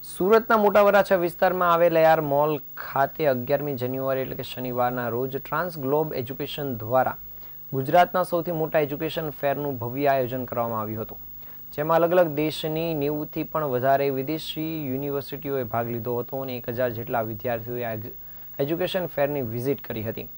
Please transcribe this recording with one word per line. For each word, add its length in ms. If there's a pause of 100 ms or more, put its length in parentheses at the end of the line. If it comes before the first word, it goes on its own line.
સુરતના 540
મોટા 240
વરાછા 340
વિસ્તારમાં 580
આવેલ 240
એ 80
આર 160
મોલ 380 (180)
ખાતે 480
અગિયારમી 500
જાન્યુઆરી 460
એટલે 140
કે 80
શનિવારના 680
રોજ 280
ટ્રાન્સ 400
ગ્લોબ 360
એજ્યુકેશન 640
દ્વારા 420 (560)
ગુજરાતના 500
સૌથી 280
મોટા 280
એજ્યુકેશન 500
ફેરનું 480
ભવ્ય 300
આયોજન 380
કરવામાં 360
આવ્યું 200
હતું, 160 (580)
જેમાં 220
અલગ 140
અલગ 160
દેશની 680
નેવુંથી 500
પણ 220
વધારે 440
વિદેશી 760
યુનિવર્સિટીઓએ 760
ભાગ 240
લીધો 320
હતો 220
અને 160
એક 120
હજાર 200
જેટલા 320
વિદ્યાર્થીઓએ 600
આ 120 (640)
એજ્યુકેશન 460
ફેરની 360
વિઝિટ 440
કરી 180
હતી 240 (100)